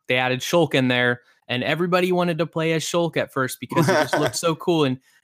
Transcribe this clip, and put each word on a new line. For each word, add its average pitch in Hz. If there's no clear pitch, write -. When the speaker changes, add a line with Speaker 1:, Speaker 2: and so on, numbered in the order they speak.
Speaker 1:
they 123
added 127
Shulk 170
in 127
there, 123
and 123
everybody 180
wanted 175
to 160
play 160
as 160
Shulk 170
at -
first 131
because 156
he 190
just 151
looked 156
Speaker 2:
<laughs> -
Speaker 1:
so 170
cool, 160
and 131